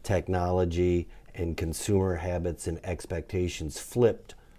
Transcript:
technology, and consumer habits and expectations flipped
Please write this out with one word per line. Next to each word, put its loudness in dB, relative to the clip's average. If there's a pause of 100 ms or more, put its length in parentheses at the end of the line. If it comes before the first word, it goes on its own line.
technology, 2 (260)
and -2
consumer 2
habits -4
and -4
expectations -4
flipped 2 (240)